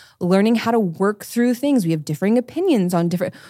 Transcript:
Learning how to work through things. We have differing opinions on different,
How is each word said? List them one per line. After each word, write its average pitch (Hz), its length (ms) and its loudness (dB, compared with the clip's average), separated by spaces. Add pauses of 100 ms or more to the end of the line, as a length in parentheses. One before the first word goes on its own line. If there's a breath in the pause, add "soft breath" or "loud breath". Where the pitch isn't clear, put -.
(180 loud breath)
Learning 196 360 2
how 233 160 -2
to 233 100 2
work 196 440 -2
through 240 300 0
things. 262 300 0
We 165 80 0
have 156 120 -4
differing 196 340 0
opinions 247 560 0
on 170 140 2
different, 175 260 -4 (160 loud breath)